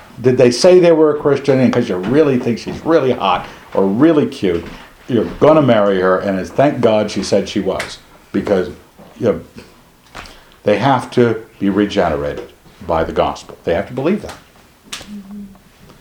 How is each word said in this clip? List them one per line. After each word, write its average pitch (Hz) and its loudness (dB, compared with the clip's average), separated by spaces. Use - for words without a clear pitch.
did 127 2
they 123 6
say 180 6
they 175 6
were 156 4
a 147 -6
Christian 139 0
and 123 2
'cause 120 0
you 95 -4
really 127 2
think 120 -2
she's - -10
really 143 2
hot 92 -2
or 98 2
really 139 2
cute, 87 -4
you're 107 0
gonna 156 6
marry 101 2
her, 92 2
and 95 -2
it's 90 -6
thank 127 0
God 107 2
she 98 -6
said 95 0
she - -4
was, - -6
because, 98 -2
you 120 -6
know, 92 -2
they 104 2
have 127 0
to 117 0
be 98 0
regenerated 87 -2
by 82 -2
the 80 -8
gospel. 76 -4
They 85 -2
have 98 -4
to 127 -16
believe 151 -2
that. - -16
Mm-hmm. 202 -16